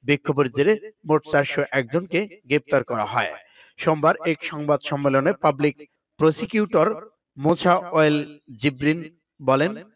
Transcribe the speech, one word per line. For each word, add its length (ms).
বিক্ষোভের 480
জেরে 420
মোট 160
চারশো 300
এক 180
জনকে 560
গ্রেপ্তার 380
করা 200
হয়। 280
সোমবার 360
এক 180
সংবাদ 400
সম্মেলনে 480
পাবলিক 580
প্রসিকিউটর 920
মোসা 380
ওয়েল 640
জিব্রিন 540
বলেন 340